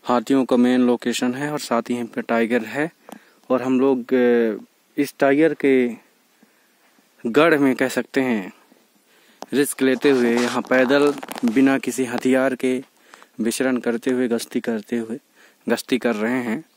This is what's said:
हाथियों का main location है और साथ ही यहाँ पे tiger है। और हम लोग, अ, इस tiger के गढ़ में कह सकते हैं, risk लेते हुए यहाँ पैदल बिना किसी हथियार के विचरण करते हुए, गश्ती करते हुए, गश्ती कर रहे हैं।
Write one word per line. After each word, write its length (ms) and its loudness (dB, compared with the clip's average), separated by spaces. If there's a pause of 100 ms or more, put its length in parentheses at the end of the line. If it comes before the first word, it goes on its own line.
हाथियों 420 0
का 120 2
main 240 4
location 520 -2
है 180 -6
और 80 -6
साथ 220 -2
ही 140 -6
यहाँ 120 -8
पे 140 -8
tiger 400 0
है। 300 -6 (580)
और 120 2
हम 180 0
लोग, 340 0
अ, 500 2 (340)
इस 220 -4
tiger 340 4
के 380 2 (1300)
गढ़ 320 4
में 180 4
कह 120 0
सकते 340 -2
हैं, 320 -2 (1000)
risk 280 0
लेते 280 2
हुए 300 2
यहाँ 220 -2
पैदल 520 2 (320)
बिना 320 2
किसी 280 -4
हथियार 500 0
के 280 -4 (560)
विचरण 380 -2
करते 340 -2
हुए, 160 0
गश्ती 320 -4
करते 380 -6
हुए, 220 -8 (500)
गश्ती 280 -2
कर 180 0
रहे 280 -2
हैं। 220 -6 (120)